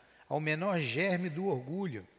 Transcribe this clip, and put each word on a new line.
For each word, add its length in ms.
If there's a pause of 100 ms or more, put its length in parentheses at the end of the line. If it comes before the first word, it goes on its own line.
(280)
ao 120
menor 400
germe 480
do 180
orgulho, 600 (120)